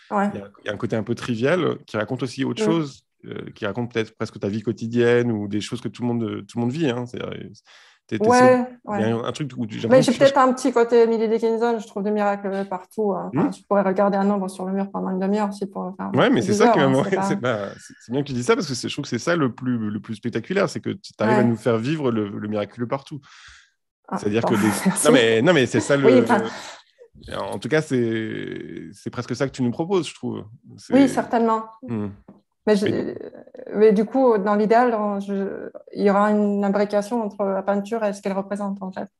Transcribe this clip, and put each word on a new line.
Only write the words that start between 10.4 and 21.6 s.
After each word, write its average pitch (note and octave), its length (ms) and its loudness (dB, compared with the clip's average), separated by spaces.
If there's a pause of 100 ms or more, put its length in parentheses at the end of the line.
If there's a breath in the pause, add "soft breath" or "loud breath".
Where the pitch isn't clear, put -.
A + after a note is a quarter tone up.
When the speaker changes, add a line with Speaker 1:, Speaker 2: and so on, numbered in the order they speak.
Speaker 1:
un B3+ 60 2
petit C4 180 -2
côté A#3 300 4
Emily A3+ 260 2
Dickinson, A3+ 500 0
je G#3 100 -8
trouve G3+ 160 -8
des G#3 80 -2
miracles G3+ 580 -2
partout. G3+ 440 -4
Enfin, F3+ 340 -2
Speaker 2:
Hmm. - 40 -2
Speaker 1:
je - 160 -14
pourrais G3+ 140 2
regarder F#3+ 340 2
un G3 80 0
nombre G3+ 240 0
sur F#3+ 180 -10
le F#3+ 60 -6
mur G3 180 -2
pendant F#3 200 -6
une F#3 100 -4
demi-heure, G3+ 340 -2
si G3+ 120 -8
pour, F#3+ 160 -10
enfin, F#3+ 320 -8
Speaker 2:
Ouais, F#3 160 4
mais B3 120 2
c'est G3 120 0
ça G#3+ 180 6
Speaker 1:
plusieurs, D3 180 4
Speaker 2:
qui C3 60 4
m'a C3+ 40 4
Speaker 1:
hein, - 40 2
Speaker 2:
<laughs> - 60 -2
Speaker 1:
c'est F#3+ 180 0
Speaker 2:
c'est D3 140 -2
Speaker 1:
pas B2 160 -2 (100)
Speaker 2:
pas, - 100 -8
c'est, - 220 -20
c'est - 140 -14
bien C#3+ 80 -2
que C#3 60 -6
tu C#3 60 -8
dis A#2+ 120 -4
ça A3+ 100 4
parce G#3+ 100 -4
que C3+ 100 -6
c'est, - 120 -6
je - 80 -6
trouve C#3 80 -6
que - 60 -10
c'est A#2+ 100 -2
ça E3+ 160 0
le C3+ 180 0
plus, B2+ 240 -4 (120)
le G#2+ 100 -6
plus A2 160 -10
spectaculaire, C#3+ 540 -2
c'est - 100 -8
que A2+ 120 -6
tu - 280 -10
arrives G#2+ 160 4
à - 40 4
Speaker 1:
Ouais. G#2+ 40 4
Speaker 2:
nous A#2 140 2
faire A2+ 200 2